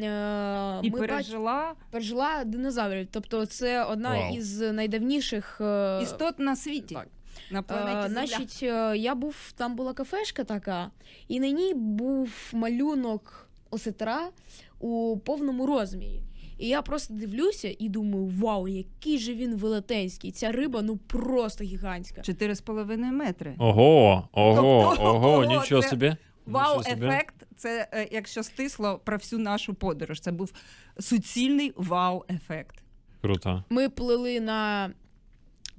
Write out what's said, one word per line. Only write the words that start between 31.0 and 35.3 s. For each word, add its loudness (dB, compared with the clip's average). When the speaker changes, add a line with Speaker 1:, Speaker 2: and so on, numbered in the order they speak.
Speaker 1:
суцільний 0
вау-ефект. -4
Speaker 3:
Круто. 0
Speaker 2:
Ми 2
плили 0
на 0